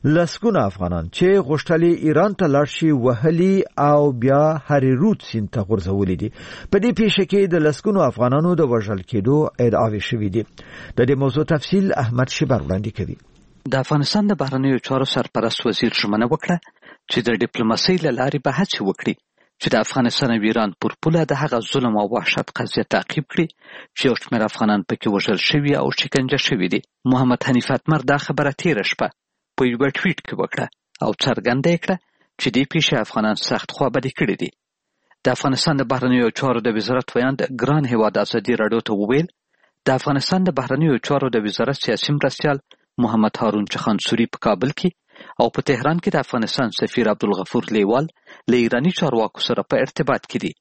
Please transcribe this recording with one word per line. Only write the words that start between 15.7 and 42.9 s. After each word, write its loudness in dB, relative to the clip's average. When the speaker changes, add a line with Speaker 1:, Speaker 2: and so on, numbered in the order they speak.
Speaker 2:
ژمنه 0
وکړه 0
چې 0
د 0
ډیپلوماسۍ 0
له 0
لارې 0
به 2
هڅې -2
وکړي -2
چې -2
د 4
افغانستان 0
او 0
ایران 0
پر -4
پوله 2
د -2
هغه -2
ظلم 0
او 0
وحشت -4
قضیه -4
تعقیب -4
کړي 0
چې -6
یو 4
شمېر -2
افغانان 0
پکې -4
وژل 0
شوي 2
او 0
شکنجه -2
شوي 0
دي. 0
محمد 4
حنیف 2
اتمر 0
دا 0
خبره -2
تیره 0
شپه -4
په 2
یوه 0
ټویټ -2
کې -12
وکړه -4
او 0
څرګنده 0
یې 0
کړه 0
چې -2
دې 2
پیښې 2
افغانان -2
سخت -4
خوابدي -2
کړي 0
دي. -6
د 2
افغانستان 0
د -2
بهرنیو 2
چارو 0
د 0
وزارت -2
ویاند 0
ګران 0
هیواد 2
ازادي -2
راډیو 0
ته -2
وویل، 0
د 2
افغانستان 0
د 0
بهرنیو 0
چارو 0
د 0
وزارت -4
سیاسي -2
مرستیال -2